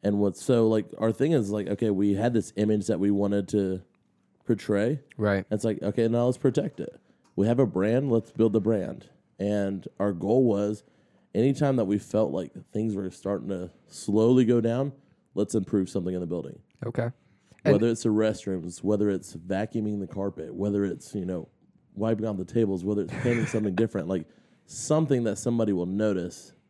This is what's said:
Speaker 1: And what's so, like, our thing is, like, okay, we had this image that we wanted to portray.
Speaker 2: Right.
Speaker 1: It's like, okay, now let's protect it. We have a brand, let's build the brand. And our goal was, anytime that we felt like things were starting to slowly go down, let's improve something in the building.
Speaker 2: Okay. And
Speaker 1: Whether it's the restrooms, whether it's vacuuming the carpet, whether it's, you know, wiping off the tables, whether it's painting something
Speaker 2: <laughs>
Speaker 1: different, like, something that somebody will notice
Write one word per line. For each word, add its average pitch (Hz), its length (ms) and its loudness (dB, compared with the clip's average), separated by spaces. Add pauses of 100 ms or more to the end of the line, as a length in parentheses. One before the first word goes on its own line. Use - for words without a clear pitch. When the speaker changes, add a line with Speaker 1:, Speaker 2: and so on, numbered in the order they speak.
Speaker 1:
And 101 160 0
what's 101 240 0
so, 117 240 4
like, 110 180 2 (120)
our 113 160 0
thing 143 180 0
is, 117 180 2
like, 104 180 -2
okay, 107 220 0
we 101 240 2
had 117 200 0
this 107 240 0
image 107 300 2
that 98 120 0
we 98 100 2
wanted 101 400 0
to 95 320 0 (640)
portray. 107 540 0 (180)
Speaker 2:
Right. 101 320 2
Speaker 1:
It's 107 140 -2
like, 113 180 -2
okay, 110 260 0
now 120 180 2
let's 123 120 0
protect - 420 0
it. - 200 -10 (360)
We 101 120 2
have 120 120 2
a 135 60 6
brand, 113 460 0
let's 113 200 0
build 110 220 2
the 107 80 4
brand. 101 460 -2 (320)
And 98 480 -2 (120)
our 101 120 0
goal 98 320 2
was, 104 400 0 (500)
anytime 135 440 2
that 113 80 0
we 101 120 0
felt 104 340 0
like 80 200 -6 (200)
things 110 240 -2
were 95 140 -4
starting 95 400 -6
to 90 220 -6 (160)
slowly 117 580 4
go 120 160 4
down, 123 300 -2 (440)
let's 104 200 -2
improve 95 340 0
something 92 240 -4
in 92 60 -4
the 87 80 -6
building. 78 320 -8 (260)
Speaker 2:
Okay. 117 240 -4 (560)
And 147 80 6
Speaker 1:
Whether 107 140 4
it's 117 160 0
the 117 60 2
restrooms, 98 720 -2
whether 104 260 2
it's - 260 -4
vacuuming 104 640 -4
the 95 60 -8
carpet, 95 460 -8
whether 101 300 0
it's, - 320 -6
you 95 100 -4
know, 90 220 -6 (480)
wiping 107 300 -2
off 107 120 -4
the 92 80 -4
tables, 98 380 0
whether 104 200 0
it's 80 100 -8 (100)
painting 120 220 2
something 107 300 -2
Speaker 2:
<laughs> 104 80 2
Speaker 1:
different, 92 260 -4
like, 92 160 -2 (400)
something 139 580 0
that 104 140 -2
somebody 117 340 0
will 87 140 0
notice 95 680 -2 (160)